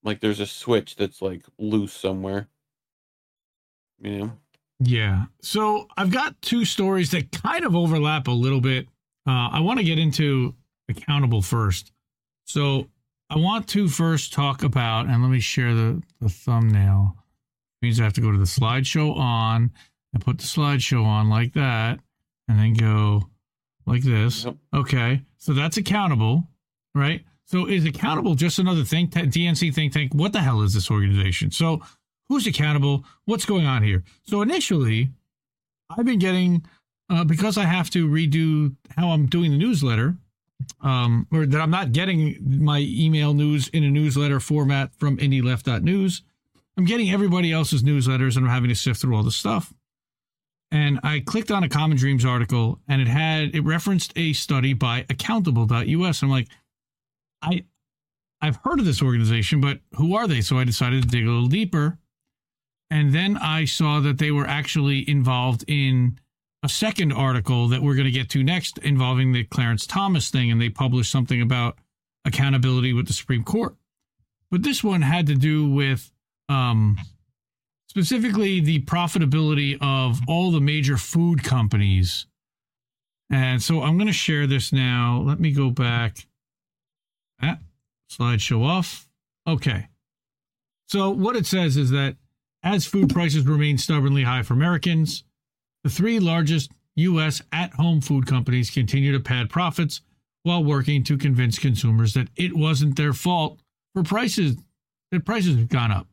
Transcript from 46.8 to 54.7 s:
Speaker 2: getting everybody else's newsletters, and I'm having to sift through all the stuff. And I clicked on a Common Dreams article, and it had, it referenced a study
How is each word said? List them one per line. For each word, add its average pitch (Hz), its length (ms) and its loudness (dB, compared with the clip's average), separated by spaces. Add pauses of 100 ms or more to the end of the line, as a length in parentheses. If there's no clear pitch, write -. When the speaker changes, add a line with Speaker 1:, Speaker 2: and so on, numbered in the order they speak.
Speaker 2:
getting 214 260 0
everybody 180 420 2
else's 156 300 0
newsletters, 131 540 2
and 131 80 2
I'm 120 80 2
having 123 160 0
to 120 60 0
sift 117 260 -2
through 123 160 0
all 107 60 2
the 113 80 0
stuff. 208 420 -4 (1000)
And 147 320 0
I 151 180 -2
clicked 214 300 -6
on 196 140 0
a 151 40 -2
Common 151 280 0
Dreams 131 300 2
article, 120 600 0
and 135 140 0
it 123 80 2
had, 151 460 0
it 151 80 0
referenced 165 540 -2
a 160 180 -2
study 135 400 0